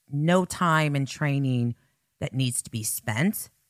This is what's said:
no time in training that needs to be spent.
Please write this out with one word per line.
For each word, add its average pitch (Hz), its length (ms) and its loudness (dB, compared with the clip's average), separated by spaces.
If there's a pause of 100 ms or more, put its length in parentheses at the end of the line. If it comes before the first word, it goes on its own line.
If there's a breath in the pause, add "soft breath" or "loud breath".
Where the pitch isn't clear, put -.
(100)
no 165 340 2
time 156 520 2
in 139 100 0
training 131 720 0 (420)
that - 160 -6
needs 127 280 -2
to - 80 -18
be 110 120 -6
spent. 123 680 -4 (220)